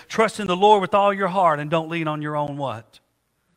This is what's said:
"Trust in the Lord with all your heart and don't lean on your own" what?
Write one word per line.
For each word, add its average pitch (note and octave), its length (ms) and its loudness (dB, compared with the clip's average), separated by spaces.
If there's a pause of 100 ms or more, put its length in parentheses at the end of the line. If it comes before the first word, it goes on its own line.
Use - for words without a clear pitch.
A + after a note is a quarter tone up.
"Trust A3 300 -2
in G3+ 80 -6
the F3+ 100 -2
Lord G#3 240 6
with F#3 120 -2
all G3+ 200 4
your G3 160 -2
heart F3 300 2
and D3 120 -8
don't D#3+ 180 0
lean E3 200 -4
on D3+ 120 -6
your D3+ 140 -6
own" D3 220 -4
what? A2+ 420 -10 (580)